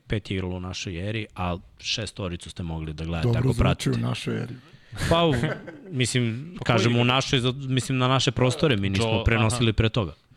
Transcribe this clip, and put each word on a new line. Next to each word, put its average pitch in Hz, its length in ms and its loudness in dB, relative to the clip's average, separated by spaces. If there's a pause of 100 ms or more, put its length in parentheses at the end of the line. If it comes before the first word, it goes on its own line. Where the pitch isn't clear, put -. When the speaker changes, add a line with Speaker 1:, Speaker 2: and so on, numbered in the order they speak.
Speaker 1:
pet 110 240 -4
je 98 40 -2
igralo 92 200 -4
u 90 40 -8
našoj 90 500 -8
eri, 110 260 -6
a 90 220 -4 (220)
šestoricu 92 680 -6
ste - 140 -10
mogli 80 300 -6
da 80 120 -8
gledate 82 220 -2
Speaker 2:
Dobro 117 120 2
Speaker 1:
ako 127 80 0
Speaker 2:
zvuči 120 120 0
Speaker 1:
pratite. 92 320 2
Speaker 2:
u 120 60 0
našoj 117 460 -4
eri. 120 100 -10 (560)
Speaker 1:
Pa, 170 160 4
u-, 156 80 4 (580)
mislim, 127 640 -2
Speaker 3:
Pa - 60 -14
ko - 40 -12
Speaker 1:
kažemo 117 280 4
Speaker 3:
igra? 120 100 4
Speaker 1:
u 120 40 4
našoj, 131 340 2
za-, 123 120 2
mislim 131 460 -2
na 127 100 2
naše 131 240 2
prostore, 127 460 2
mi 98 120 0
nismo 104 180 2
Speaker 3:
Joe, 113 160 2
Speaker 1:
prenosili 113 460 4
Speaker 3:
aha. 107 60 0
Speaker 1:
pre 113 140 4
toga. 92 240 -2 (240)